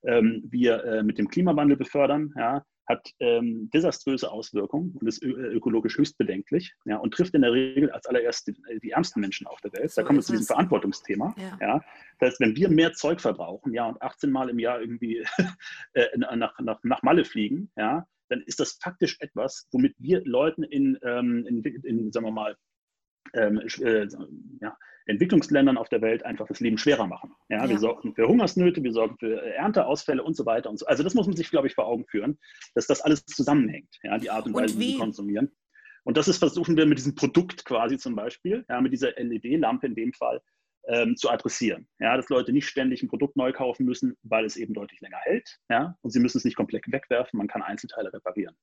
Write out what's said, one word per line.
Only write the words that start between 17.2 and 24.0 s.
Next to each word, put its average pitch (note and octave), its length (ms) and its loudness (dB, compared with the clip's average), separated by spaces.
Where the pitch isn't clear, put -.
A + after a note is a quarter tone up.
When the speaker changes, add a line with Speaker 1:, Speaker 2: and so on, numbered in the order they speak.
Speaker 1:
fliegen, C3 500 -4
ja, B2 300 -2
dann B2 120 -2
ist - 180 -12
das - 200 0
faktisch - 400 -2
etwas, - 520 -8
womit C3 260 2
wir F3 260 0
Leuten C#3+ 380 0
in, C#3 400 0
ähm, A#2+ 460 0
in, A#2 160 -2
in, A#2 480 -4
sagen A2+ 160 -2
wir A2 40 -4
mal, G#2+ 240 -6
ähm, G#2+ 260 2
äh, A2 260 2